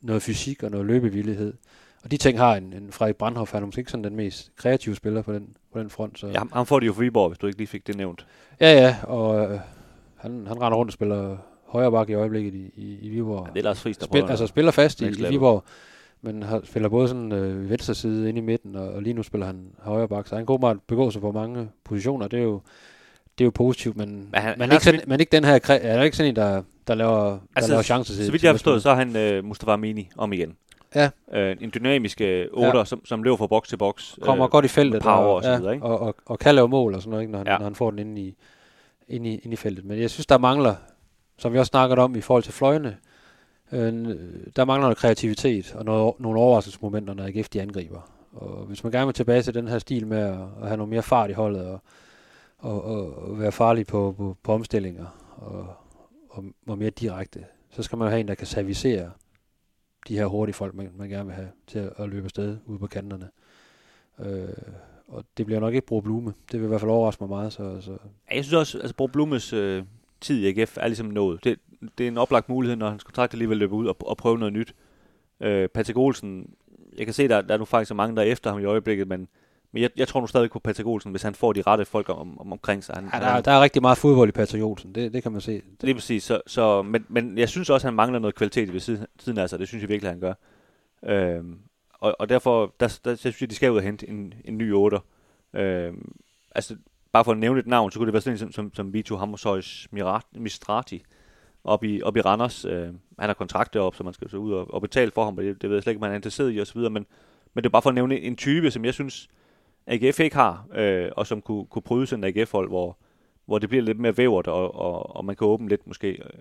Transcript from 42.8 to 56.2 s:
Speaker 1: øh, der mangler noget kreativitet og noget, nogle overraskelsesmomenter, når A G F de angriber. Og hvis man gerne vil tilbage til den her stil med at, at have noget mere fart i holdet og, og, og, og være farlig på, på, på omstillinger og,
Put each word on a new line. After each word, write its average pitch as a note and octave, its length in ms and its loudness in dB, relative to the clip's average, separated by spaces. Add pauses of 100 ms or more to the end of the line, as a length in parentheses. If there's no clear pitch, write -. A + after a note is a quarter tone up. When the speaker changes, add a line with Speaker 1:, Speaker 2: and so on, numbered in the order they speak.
Speaker 1:
øh, A2+ 200 -2 (640)
der C3 80 4
mangler C3+ 220 2
noget A2+ 120 4
kreativitet A2+ 760 0
og G#2+ 100 -12
noget, A2 340 2
nogle A2+ 220 0
overraskelsesmomenter, G#2 760 2
når G2 100 -10
A G2 60 -6
G G#2 140 -4
F - 40 -10
de G2+ 140 -6
angriber. F2+ 480 -10 (220)
Og G2 320 -14
hvis G2+ 200 -12
man A#2 80 -4
gerne C3 140 2
vil C3 80 -2
tilbage A#2+ 280 2
til A#2 120 -6
den A#2 140 -6
her A#2 100 -4
stil A2+ 280 -4
med G#2+ 120 -2
at, G2+ 160 -2 (280)
at G#2+ 60 -8
have A2 80 -2
noget G#2 140 -6
mere A2+ 120 0
fart A2 280 2
i - 20 -6
holdet G2+ 340 -4
og, F#2+ 140 -12 (800)
og, G#2 260 -8
og, F#2+ 440 -8
og G#2+ 120 -8
være G#2 120 0
farlig A#2 340 2
på, G2 320 -2
på, G2 240 -8
på A2 100 -2
omstillinger F#2+ 540 -4 (300)
og, G2 300 -14 (640)